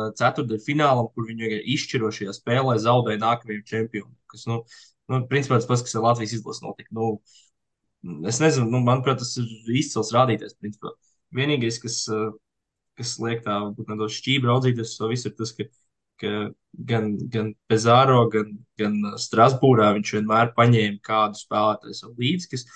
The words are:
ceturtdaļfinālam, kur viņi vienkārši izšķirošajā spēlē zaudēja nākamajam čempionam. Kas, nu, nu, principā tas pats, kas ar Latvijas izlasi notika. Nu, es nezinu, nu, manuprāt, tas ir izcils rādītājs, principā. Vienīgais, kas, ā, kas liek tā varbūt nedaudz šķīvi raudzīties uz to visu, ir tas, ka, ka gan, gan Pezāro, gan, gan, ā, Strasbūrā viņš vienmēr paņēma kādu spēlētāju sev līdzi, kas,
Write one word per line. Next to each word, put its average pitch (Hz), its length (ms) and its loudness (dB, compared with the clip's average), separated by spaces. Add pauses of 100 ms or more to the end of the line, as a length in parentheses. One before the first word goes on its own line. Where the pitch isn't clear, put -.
(140)
ceturtdaļfinālam, 127 960 0
kur 113 160 -8
viņi 113 160 -8
vienkārši 110 320 -2
izšķirošajā 104 640 -4
spēlē 127 420 0
zaudēja 113 400 2
nākamajam 113 460 -4
čempionam. - 480 -6 (120)
Kas, - 220 -18
nu, 117 140 -4 (480)
nu, 131 160 0
principā 135 340 0
tas - 80 -4
pats, 120 160 0
kas - 140 -6
ar 110 80 0
Latvijas 117 320 0
izlasi - 260 -12
notika. - 300 -14
Nu, 113 160 -2 (1120)
es 117 160 -2
nezinu, 135 300 4
nu, 127 100 2
manuprāt, 127 400 2
tas - 160 -10
ir 113 400 -6
izcils 113 400 -2
rādītājs, 120 400 2
principā. - 380 -12 (380)
Vienīgais, 127 480 -2
kas, 123 260 -8
ā, 110 240 -4 (680)
kas 123 220 -8
liek 117 240 -4
tā 104 160 -4
varbūt 104 320 -8
nedaudz 143 260 -6
šķīvi 131 320 0
raudzīties 120 440 0
uz - 40 -16
to 110 140 -2
visu, 123 180 -4
ir 104 80 -14
tas, 110 160 -8
ka, 101 140 -8 (520)
ka 104 120 -4 (520)
gan, 113 280 0 (140)
gan 110 260 -4 (140)
Pezāro, 120 640 6
gan, 107 280 -2 (200)
gan, 104 260 -2
ā, 101 160 -4
Strasbūrā 120 760 6
viņš 104 220 -4
vienmēr 110 400 2
paņēma 110 480 4
kādu 107 360 0
spēlētāju 107 600 -2
sev 117 180 -20
līdzi, 156 340 -2
kas, 127 140 -8 (100)